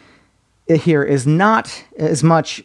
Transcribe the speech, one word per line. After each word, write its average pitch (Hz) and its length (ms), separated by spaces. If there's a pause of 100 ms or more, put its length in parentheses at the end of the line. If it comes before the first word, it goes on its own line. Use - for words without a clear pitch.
(680)
here 156 380
is 139 220
not 190 580 (120)
as 156 280
much 165 400